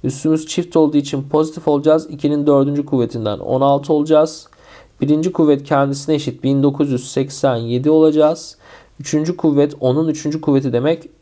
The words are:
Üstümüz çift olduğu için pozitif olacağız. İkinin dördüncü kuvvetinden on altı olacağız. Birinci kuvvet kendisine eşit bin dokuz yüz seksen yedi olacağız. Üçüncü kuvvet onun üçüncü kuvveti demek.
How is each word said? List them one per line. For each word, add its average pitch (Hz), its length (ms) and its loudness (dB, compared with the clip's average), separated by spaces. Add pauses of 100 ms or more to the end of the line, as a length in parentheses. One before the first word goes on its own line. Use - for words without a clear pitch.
Üstümüz 156 440 -2
çift - 280 -6
olduğu 151 220 4
için 139 320 -4
pozitif 156 380 -2
olacağız. 156 420 2
İkinin 147 380 -2
dördüncü 143 380 2
kuvvetinden 117 540 -2
on 131 220 -2
altı 143 320 2
olacağız. 156 540 2 (540)
Birinci 151 300 0
kuvvet 151 320 2
kendisine 139 520 0
eşit 147 280 -6
bin 139 200 0
dokuz 143 280 0
yüz 123 200 -4
seksen 139 440 -2
yedi 120 340 -2
olacağız. 156 680 2 (420)
Üçüncü 156 380 -4
kuvvet 143 420 2
onun 139 280 0
üçüncü 156 340 -4
kuvveti 135 320 0
demek. 151 300 -2 (180)